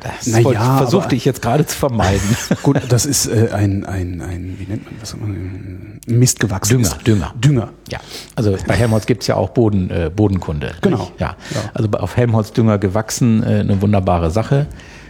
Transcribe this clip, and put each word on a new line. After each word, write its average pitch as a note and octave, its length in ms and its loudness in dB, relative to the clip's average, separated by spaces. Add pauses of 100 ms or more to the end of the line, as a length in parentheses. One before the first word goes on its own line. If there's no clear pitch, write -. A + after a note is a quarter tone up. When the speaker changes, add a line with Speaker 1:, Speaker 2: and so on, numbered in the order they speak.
Speaker 1:
das - 280 -12
Speaker 2:
Na A#2 160 4
Speaker 1:
wollte A#2 160 2
Speaker 2:
ja, B2 140 2
Speaker 1:
ich, C3+ 40 4
versuchte C#3 280 2
Speaker 2:
aber C3+ 100 0
Speaker 1:
ich A#2+ 80 -4
jetzt C3+ 180 0
gerade B2+ 240 2
zu - 100 -8
vermeiden. G2+ 680 0
Speaker 2:
<laughs> - 200 -2
Gut, C#3 180 2 (100)
das A#2+ 160 2
ist, C3+ 200 0
äh, A2+ 260 2
ein, G2 340 0
ein, F2+ 340 -6
ein, F2+ 380 -8
wie F#2 80 -12
nennt G2+ 180 -8
man - 160 -16
das? - 140 -12
Ein F#2+ 920 -10
Mist A#2+ 320 4
gewachsen G2+ 380 0
Speaker 1:
Dünger, A#2 120 2
Speaker 2:
ist. - 180 -6
Speaker 1:
Dünger. G2+ 360 2
Speaker 2:
Dünger. C3 260 4 (220)
Speaker 1:
Ja. - 80 -8 (380)
Also G#2 180 2 (120)
bei G2+ 100 2
Helmholtz A2 300 2
gibt's - 200 0
ja A2+ 80 0
auch G2+ 140 0
Boden, G#2 420 2
äh, E2+ 240 -2
Bodenkunde, G2 580 0 (100)
Speaker 2:
Genau. E3+ 160 2
Speaker 1:
nicht? F#2+ 200 -6
Ja. - 180 -4 (180)
Speaker 2:
Ja. A2+ 60 -4 (140)
Speaker 1:
Also A2 160 0
auf G2 260 -2
Helmholtz A2+ 360 2
Dünger G#2+ 260 4
gewachsen, A2 640 2
äh, G#2+ 180 2
eine G2 220 2
wunderbare F#2 480 2
Sache. C#3 360 0 (440)